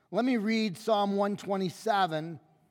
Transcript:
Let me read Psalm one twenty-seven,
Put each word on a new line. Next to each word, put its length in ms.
Let 120
me 120
read 420
Psalm 380
one 200
twenty-seven, 1000